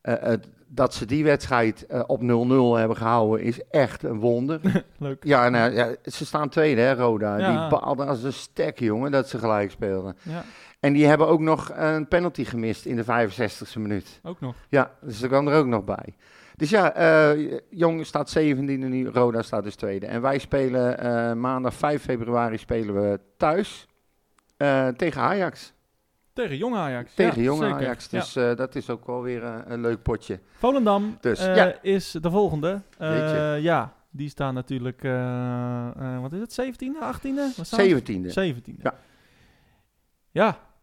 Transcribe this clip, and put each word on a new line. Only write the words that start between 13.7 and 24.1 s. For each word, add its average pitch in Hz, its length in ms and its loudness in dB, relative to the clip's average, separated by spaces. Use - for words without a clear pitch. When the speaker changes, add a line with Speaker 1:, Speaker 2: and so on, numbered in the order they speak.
Speaker 1:
minuut. 104 420 -8
Speaker 2:
Ook 175 180 -14
nog. 123 140 -8
Speaker 1:
Ja, 131 220 2
dus 120 200 -12
dat 127 100 -4
kwam 143 180 2
er 143 100 2
ook 147 80 4
nog 113 180 0
bij. - 300 -8
Dus 151 140 -2
ja, 190 240 4
eh, 156 640 4
Jong 165 360 0
staat 147 240 -4
zeventiende 139 560 0
nu, 127 220 -2
Roda 113 340 2
staat 107 220 -4
dus 101 100 -10
tweede. 98 320 -6
En 117 160 -6
wij 135 160 0
spelen, 127 600 0
eh, 117 340 -2
maandag 127 420 -2
vijf 147 280 -2
februari 117 560 -2
spelen 113 360 -4
we 101 260 0
thuis, 175 500 -2